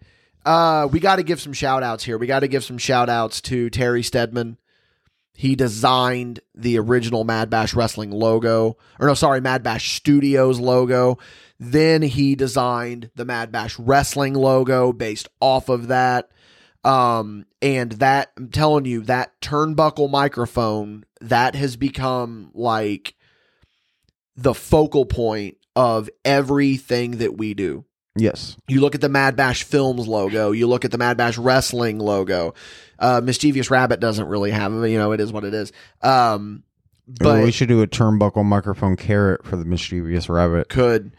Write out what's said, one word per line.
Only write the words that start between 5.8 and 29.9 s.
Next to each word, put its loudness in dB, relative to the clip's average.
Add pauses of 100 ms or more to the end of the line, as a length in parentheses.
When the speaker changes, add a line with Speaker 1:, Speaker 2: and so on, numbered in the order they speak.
Speaker 1:
the 0
original 0
Mad -2
Bash 0
Wrestling -2
logo, 0 (220)
or 2
no, 4
sorry, 2
Mad -2
Bash -6
Studios 2
logo. 2 (400)
Then 2
he 2
designed -4
the -10
Mad -6
Bash -8
Wrestling 0
logo 2
based -8 (120)
off 2
of -2
that. 0 (540)
Um, 0 (160)
and -2
that, 0
I'm -14
telling 2
you, -4
that -4
turnbuckle 0
microphone, -2 (160)
that 0
has -4
become, -6
like, -4 (1200)
the 0
focal 2
point -4 (180)
of 2 (160)
everything 0
that -2
we -4
do. -4 (320)
Speaker 2:
Yes. -2 (100)
Speaker 1:
You 2
look 4
at -10
the 2
Mad 2
Bash 0
Films 0